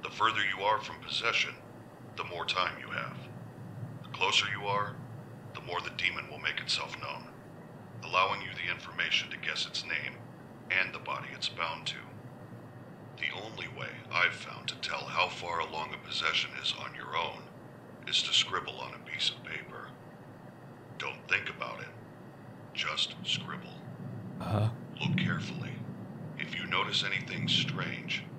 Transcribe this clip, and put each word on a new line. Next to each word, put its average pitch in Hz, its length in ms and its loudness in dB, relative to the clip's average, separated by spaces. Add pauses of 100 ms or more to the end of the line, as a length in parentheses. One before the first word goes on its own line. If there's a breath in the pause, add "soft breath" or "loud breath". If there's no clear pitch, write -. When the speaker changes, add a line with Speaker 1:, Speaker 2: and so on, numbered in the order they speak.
Speaker 1:
The - 60 -2
further 110 320 4
you 95 220 2
are 107 160 8
from - 220 -4
possession, - 540 2 (600)
the 87 80 0
more 85 200 -2
time 90 340 4
you 60 120 -8
have. 60 260 -2 (840)
The - 60 -10
closer 101 420 6
you 101 160 0
are, 101 280 4 (580)
the - 80 -6
more 87 200 0
the - 160 -4
demon 73 320 2
will 76 100 -6
make 76 200 2
itself 71 420 0
known, 69 220 -4 (800)
allowing 95 380 6
you 95 120 -4
the 85 180 0
information 85 580 2
to 78 80 -6
guess 78 280 0
its - 180 -2
name 76 320 0 (540)
and 92 240 6
the 82 60 -4
body 65 340 -2
it's - 160 -2
bound 82 380 -2
to. - 80 -2 (1200)
The 78 260 0
only 90 240 -6 (100)
way - 120 -4 (240)
I've 87 200 8
found - 360 -4
to - 60 -4
tell 71 280 -2
how 82 240 4
far 85 320 0
along 78 340 0
a 71 140 -8
possession 78 440 4 (100)
is 65 180 2
on 65 160 -6
your 62 220 -2
own 71 260 0 (640)
is - 160 6
to - 100 2
scribble 87 460 4
on 64 140 -6
a - 160 -10
piece 76 200 2
of - 140 -6
paper. - 460 -6 (1080)
Don't - 300 -4
think 95 220 4
about 58 320 -4
it. - 80 -8 (840)
Just - 500 2
scribble. - 520 -2 (640)
Speaker 2:
Uh-huh. 107 300 6 (320)
Speaker 1:
Look - 160 4
carefully. - 560 0 (640)
If - 200 -4
you 95 100 -2
notice 95 360 4
anything 95 460 0
strange - 760 2 (160)